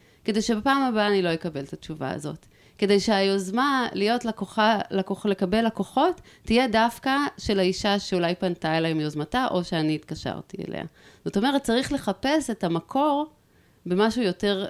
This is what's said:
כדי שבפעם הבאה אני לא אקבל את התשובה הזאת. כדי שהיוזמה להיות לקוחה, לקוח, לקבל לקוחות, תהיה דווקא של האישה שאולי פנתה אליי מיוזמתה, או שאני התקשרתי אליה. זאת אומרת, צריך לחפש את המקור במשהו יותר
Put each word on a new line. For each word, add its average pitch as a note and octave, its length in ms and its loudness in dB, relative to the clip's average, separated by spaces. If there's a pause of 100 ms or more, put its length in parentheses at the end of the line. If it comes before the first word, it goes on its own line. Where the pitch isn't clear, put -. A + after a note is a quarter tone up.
(260)
כדי G#3+ 160 0
שבפעם A#3 400 2
הבאה G#3+ 260 2
אני G3 140 4
לא E3+ 120 2
אקבל D#3+ 300 -4
את C3+ 100 -14
התשובה D3+ 380 -8
הזאת. D3 340 -8 (340)
כדי G3+ 200 4
שהיוזמה G3+ 960 2
להיות A3+ 320 0
לקוחה, G#3+ 540 0 (120)
לקוח, F#3+ 340 -2
לקבל G3+ 400 2
לקוחות, B3+ 560 0 (220)
תהיה B3 240 2
דווקא A#3 480 0 (220)
של G3+ 220 0
האישה G3 400 0
שאולי F3+ 360 0
פנתה E3 420 -2
אליי D#3+ 160 2
מיוזמתה, D3+ 580 -2
או F3+ 120 0
שאני D#3 320 0
התקשרתי - 640 -8 (100)
אליה. - 160 -8 (420)
זאת - 120 -2
אומרת, C#4 260 2
צריך B3+ 300 0
לחפש C4+ 560 -2
את G#3+ 140 -6
המקור C#4 640 0 (600)
במשהו G#3+ 360 2
יותר G3 480 0